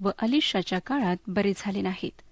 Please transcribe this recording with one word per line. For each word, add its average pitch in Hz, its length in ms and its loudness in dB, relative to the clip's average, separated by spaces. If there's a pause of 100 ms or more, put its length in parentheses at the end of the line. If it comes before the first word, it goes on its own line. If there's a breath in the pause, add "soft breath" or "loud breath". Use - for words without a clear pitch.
व 196 80 2 (100)
अलिशाच्या 220 600 2
काळात 202 380 0 (100)
बरे 196 300 2
झाले 202 240 -4
नाहीत. - 400 -6 (100)